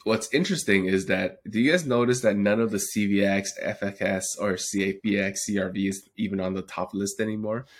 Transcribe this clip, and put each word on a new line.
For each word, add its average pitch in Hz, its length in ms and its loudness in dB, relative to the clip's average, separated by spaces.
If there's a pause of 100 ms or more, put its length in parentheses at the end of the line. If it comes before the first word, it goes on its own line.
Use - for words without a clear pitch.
what's 110 280 0
interesting 156 540 2
is 95 220 2
that, 95 320 -2 (100)
do 107 100 0
you 135 120 4
guys 170 140 2
notice 123 360 2
that 104 140 4
none 104 240 2
of 113 100 2
the 101 100 0
C 104 280 0
V 98 180 4
X, 98 340 0
F - 220 -6
X 98 200 -6
S, 95 240 0 (140)
or 98 180 0
C 98 260 -2
A 98 100 0
P 101 240 -2
X, 98 280 -2
C 104 140 -2
R 92 100 -2
V 98 180 -2
is 98 280 -6
even 98 240 -4
on 92 140 -2
the 95 80 -4
top - 320 -8
list 98 260 -4
anymore? 107 460 -4 (140)